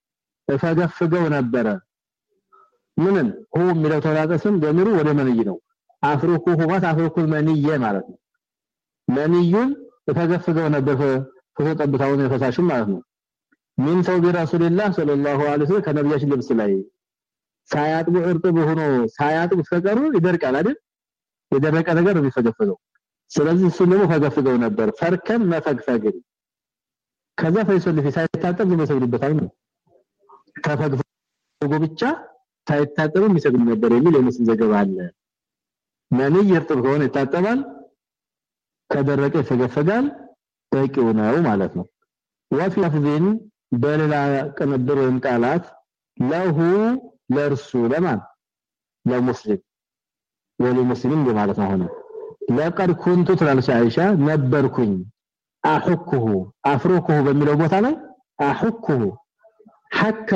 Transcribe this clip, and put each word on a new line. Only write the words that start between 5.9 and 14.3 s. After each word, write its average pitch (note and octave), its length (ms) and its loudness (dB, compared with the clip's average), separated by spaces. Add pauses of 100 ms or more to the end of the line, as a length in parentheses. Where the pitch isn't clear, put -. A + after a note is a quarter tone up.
አፍሩኩሁ E3 560 0
ማለት F3 260 0
አፍሩኩል D#3+ 460 0
መንየ D3+ 380 0 (100)
ማለት G#2 280 -2
ነው። - 120 -20 (880)
መንዩን F3 640 2 (360)
እፈገፍገው E3 640 0
ነበር፣ C#3+ 280 0
ፈ-፣ C3+ 240 0 (340)
ፈሶ D3+ 220 -2
ጠብታውን C#3 440 0
የፈሳሹን C3 460 0
ማለት B2 220 0
ነው። F#2 120 -4 (800)
ሚን D#3+ 220 0
ሰውቢ F3+ 320 0